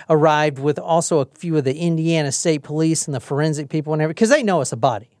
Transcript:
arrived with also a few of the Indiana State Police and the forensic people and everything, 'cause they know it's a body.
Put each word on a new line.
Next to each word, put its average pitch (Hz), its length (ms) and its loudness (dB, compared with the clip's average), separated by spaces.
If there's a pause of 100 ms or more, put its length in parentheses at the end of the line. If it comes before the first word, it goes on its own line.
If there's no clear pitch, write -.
arrived 151 500 2
with 143 180 -2
also 165 420 0
a 131 60 0
few 165 320 -6
of 139 60 2
the 135 140 -2
Indiana 160 540 0
State 151 320 0
Police 160 440 -2
and 143 80 -6
the 120 60 -6
forensic 147 480 -2
people 151 240 -4
and 156 80 -2
everything, 156 180 -2
'cause 220 100 4
they 285 140 4
know 185 180 2
it's - 120 -4
a 127 40 -6
body. 113 320 -2 (100)